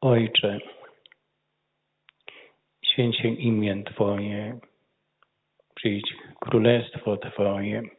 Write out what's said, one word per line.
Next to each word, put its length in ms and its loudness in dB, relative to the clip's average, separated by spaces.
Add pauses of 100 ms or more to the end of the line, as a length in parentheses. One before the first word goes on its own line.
Ojcze, 580 4 (2250)
święć 320 2
się 100 0
imię 560 0
Twoje, 760 -2 (1160)
przyjdź 400 -4 (240)
królestwo 800 2
Twoje. 680 -2 (160)